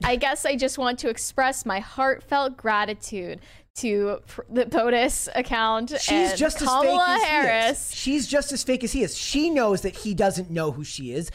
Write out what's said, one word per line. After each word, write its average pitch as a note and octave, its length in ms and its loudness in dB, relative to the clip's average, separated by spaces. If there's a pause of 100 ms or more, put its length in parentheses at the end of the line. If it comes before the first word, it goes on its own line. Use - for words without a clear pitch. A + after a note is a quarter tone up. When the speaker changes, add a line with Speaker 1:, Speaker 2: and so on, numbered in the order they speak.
Speaker 1:
I B3 120 2
guess C4+ 280 0
I C#4+ 120 2
just C4 240 -2
want B3 200 0
to A#3 100 -2
express C4 580 -2
my G3 140 -2
heartfelt C4+ 760 0
gratitude G#3 840 -2 (340)
to G3+ 520 0
pr-, - 140 -14 (100)
the B3 160 2
potus A#3+ 680 2
account A3+ 560 0 (100)
Speaker 2:
She's D#4+ 300 2
Speaker 1:
and - 80 -2
Speaker 2:
just D#4 240 0
as C#4+ 60 -2
Speaker 1:
Kamala C4 180 4
Speaker 2:
fake F4 160 4
as F4+ 60 4
he F#4+ 160 4
is. - 40 -
Speaker 1:
Harris." B3+ 640 2
Speaker 2:
She's C4+ 360 -2
just C#4 240 0
as C4+ 120 -4
fake B3+ 200 0
as A3+ 80 -2
he C4+ 100 0
is. - 160 -2
She D4+ 320 0
knows A3 320 2
that F#3 140 -4
he G#3+ 180 -4
doesn't F3+ 380 0
know D#3+ 200 -2
who C#3+ 120 -8
she C3 280 -10
is. D#3+ 240 -6